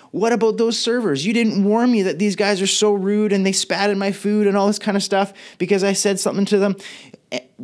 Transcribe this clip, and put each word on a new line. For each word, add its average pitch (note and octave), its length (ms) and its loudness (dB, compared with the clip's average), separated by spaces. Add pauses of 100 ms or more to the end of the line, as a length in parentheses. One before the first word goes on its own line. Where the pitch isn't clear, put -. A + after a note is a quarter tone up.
(100)
what G#3+ 220 0
about A3 240 0
those A3+ 220 0
servers? G3 480 -2
You A3+ 80 0
didn't G#3+ 300 2
warn A#3 260 2
me A3 120 2
that E3+ 160 -2
these G3+ 180 0
guys G3+ 260 0
are G3 40 0
so G#3 260 2
rude G3+ 400 0
and G3 120 2
they F#3+ 80 2
spat F#3+ 380 -2
in G3 80 -2
my G3 140 -2
food G#3 340 0
and G3 100 2
all G3+ 100 2
this G#3 120 0
kind G#3 180 -2
of G3 60 0
stuff G3 320 -2 (240)
because F#3 260 0
I G3 80 2
said F#3+ 260 0
something F#3+ 280 -2
to G3+ 120 2
them." G3 180 0 (560)
Eh, - 80 -8 (240)